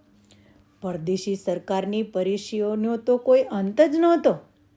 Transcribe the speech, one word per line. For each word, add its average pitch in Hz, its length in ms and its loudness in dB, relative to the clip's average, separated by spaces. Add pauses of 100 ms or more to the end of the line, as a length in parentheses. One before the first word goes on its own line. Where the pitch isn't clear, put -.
(800)
પરદેશી 185 540 -4
સરકારની 196 680 -4
પરેશીઓનો 214 960 -4
તો 247 200 0
કોઈ 254 260 4
અંત 202 380 0
જ 302 180 4
નહોતો. 330 340 4 (420)